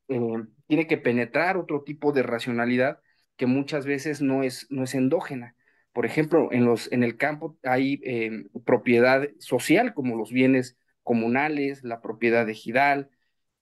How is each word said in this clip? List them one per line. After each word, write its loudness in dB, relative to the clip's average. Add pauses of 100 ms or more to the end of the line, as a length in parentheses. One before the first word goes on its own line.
eh, -2 (460)
tiene 0
que 0
penetrar 0
otro -4
tipo -2
de 2
racionalidad -2 (360)
que -2
muchas -2
veces -4
no 2
es, -6
no -4
es -6
endógena. -2 (360)
Por -2
ejemplo, 2
en 4
los, 0
en 2
el 0
campo -4
hay, -2
eh, -6 (180)
propiedad 4 (100)
social, 0
como -4
los -6
bienes 2 (260)
comunales, -2
la -10
propiedad 0
ejidal, 0 (540)